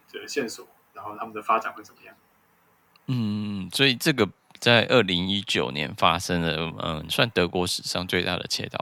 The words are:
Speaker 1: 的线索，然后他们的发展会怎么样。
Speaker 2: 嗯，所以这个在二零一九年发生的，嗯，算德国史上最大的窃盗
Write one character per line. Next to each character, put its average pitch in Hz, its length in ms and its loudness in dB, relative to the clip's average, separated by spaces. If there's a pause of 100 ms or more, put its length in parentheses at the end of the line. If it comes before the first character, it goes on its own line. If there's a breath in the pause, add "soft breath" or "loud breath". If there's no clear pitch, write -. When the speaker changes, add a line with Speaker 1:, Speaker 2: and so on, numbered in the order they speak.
(120)
Speaker 1:
的 104 160 -12
线 123 200 -4
索， - 200 -14 (260)
然 - 120 -14
后 104 120 -12
他 110 60 -8
们 110 100 -12
的 107 80 -8
发 113 160 2
展 107 140 -6
会 107 100 -14
怎 - 140 -20
么 - 100 -20
样。 - 80 -20 (920)
Speaker 2:
嗯， 104 640 -4
所 139 140 2
以 127 100 4
这 156 180 2
个 110 160 4 (300)
在 120 260 6
二 123 160 6
零 90 260 2
一 98 140 0
九 67 300 0
年 73 240 -4
发 85 240 4
生 87 220 0
的， 80 140 2 (260)
嗯， 80 280 -4
算 120 220 2
德 90 160 4
国 90 180 0
史 - 180 -2
上 90 240 -4
最 90 160 0
大 90 140 -2
的 - 100 -8
窃 - 200 -4
盗 - 140 -8